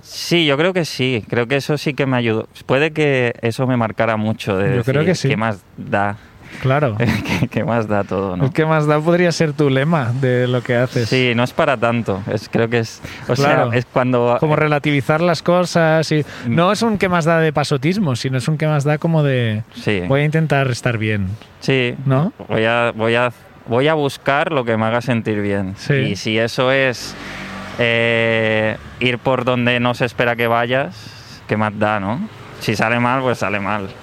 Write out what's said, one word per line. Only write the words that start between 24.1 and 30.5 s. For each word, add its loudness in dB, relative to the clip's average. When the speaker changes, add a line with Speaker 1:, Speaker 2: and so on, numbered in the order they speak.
Speaker 1:
lo 0
que 0
me 2
haga 0
sentir -2
bien. -2
Speaker 2:
Sí. -4
Speaker 1:
Y 0
si -2
eso 0
es, -2
eh, 0
ir 0
por 0
donde 2
no 0
se -2
espera 0
que 0
vayas, 0